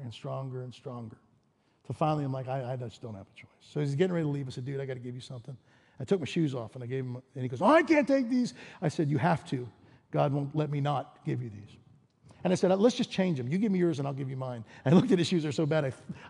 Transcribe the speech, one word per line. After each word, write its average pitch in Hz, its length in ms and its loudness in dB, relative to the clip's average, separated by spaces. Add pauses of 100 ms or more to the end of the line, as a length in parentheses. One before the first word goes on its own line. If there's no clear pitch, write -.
and 117 100 -10
stronger 131 480 -8
and 127 120 -12
stronger. 120 440 -12 (720)
So 131 60 -6
finally, 151 300 0
I'm 135 80 -4
like, 131 160 -6
"I, 127 260 -4
I - 20 -6
just 120 260 -10
don't 113 140 -10
have 98 120 -14
a - 120 -20
choice." - 100 -20 (120)
So - 180 -8
he's 143 160 -2
getting 185 180 2
ready 165 120 0
to 147 40 0
leave. 143 180 -4
I 123 40 -10
said, 123 140 -10
"Dude, 135 140 -6
I 139 60 -6
gotta 127 140 -8
give 123 160 -10
you 127 60 -12
something." 127 340 -14 (440)
I 135 40 -8
took 196 160 2
my 151 60 -6
shoes 147 300 0
off 113 200 -8
and 127 80 -12
I 120 40 -10
gave 131 180 -4
him, 123 100 -6 (200)
and 127 80 -4
he 127 40 -2
goes, 123 140 -6
"Oh, 190 60 6
I 320 160 8
can't 294 240 4
take 269 220 4
these." 247 240 0 (280)
I 170 60 0
said, 147 220 0
"You 151 80 2
have 160 320 2
to. 123 180 -4 (440)
God 147 220 2
won't 143 220 -2
let 151 140 0
me 147 120 -2
not 139 440 -4
give 131 160 -2
you 120 80 -8
these." 101 280 -16 (640)
And 180 100 2
I - 20 4
said, 180 140 4 (100)
"Let's 240 160 6
just - 160 -2
change 185 260 2
them. 123 100 -4
You 156 100 0
give 208 140 2
me 185 80 2
yours 170 200 2
and 139 80 -2
I'll 143 60 -4
give 135 160 -6
you 131 80 -8
mine." 123 260 -6 (220)
I 131 60 6
looked 202 200 8
at 190 60 8
his 170 100 2
shoes, 170 160 2
they're 151 80 -2
so 156 140 0
bad, 151 200 2
I, 131 80 -4 (360)